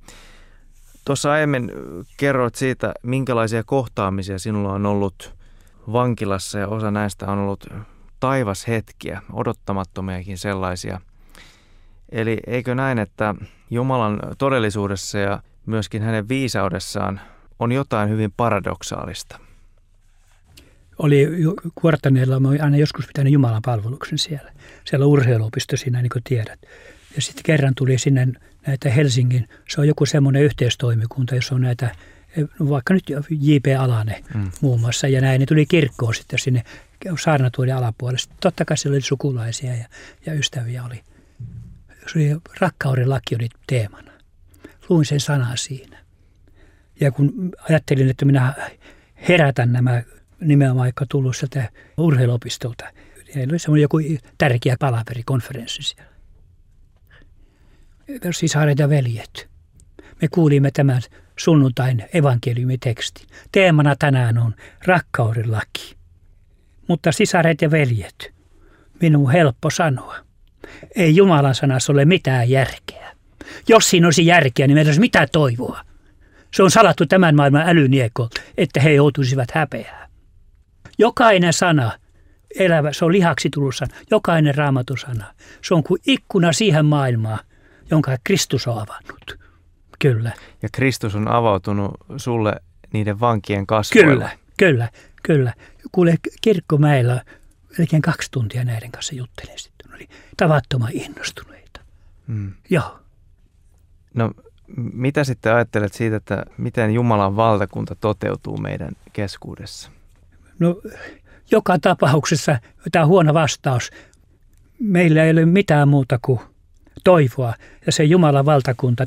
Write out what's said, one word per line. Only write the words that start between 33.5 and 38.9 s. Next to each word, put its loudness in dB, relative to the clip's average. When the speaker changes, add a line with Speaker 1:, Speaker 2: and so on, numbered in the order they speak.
Speaker 2:
P -10
Alane -2
Speaker 1:
Mm. -4
Speaker 2:
muun 0
muassa, -2
ja 2
näin, 2
ne 2
tuli 2
kirkkoon 0
sitten -10
sinne -2
saarnatuolin 0
alapuolelle. -6
Totta -2
kai -2
siellä -2